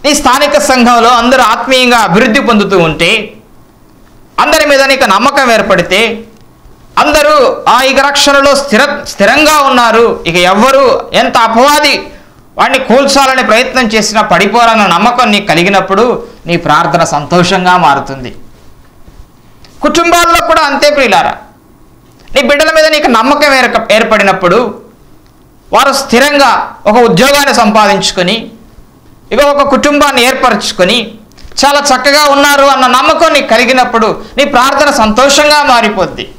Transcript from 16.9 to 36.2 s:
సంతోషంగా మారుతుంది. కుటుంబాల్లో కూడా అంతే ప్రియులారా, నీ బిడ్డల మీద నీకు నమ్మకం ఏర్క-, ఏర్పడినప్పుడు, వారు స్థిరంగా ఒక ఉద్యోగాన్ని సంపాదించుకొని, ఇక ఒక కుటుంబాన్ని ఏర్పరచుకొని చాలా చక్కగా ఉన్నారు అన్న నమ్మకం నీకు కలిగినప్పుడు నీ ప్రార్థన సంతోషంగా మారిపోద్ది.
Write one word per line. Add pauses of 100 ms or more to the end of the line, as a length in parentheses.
సంతోషంగా
మారుతుంది. (1500)
కుటుంబాల్లో
కూడా
అంతే
ప్రియులారా, (1000)
నీ
బిడ్డల
మీద
నీకు
నమ్మకం
ఏర్క-,
ఏర్పడినప్పుడు, (920)
వారు
స్థిరంగా (100)
ఒక
ఉద్యోగాన్ని
సంపాదించుకొని, (800)
ఇక
ఒక
కుటుంబాన్ని
ఏర్పరచుకొని (540)
చాలా
చక్కగా
ఉన్నారు
అన్న
నమ్మకం
నీకు
కలిగినప్పుడు (140)
నీ
ప్రార్థన
సంతోషంగా
మారిపోద్ది.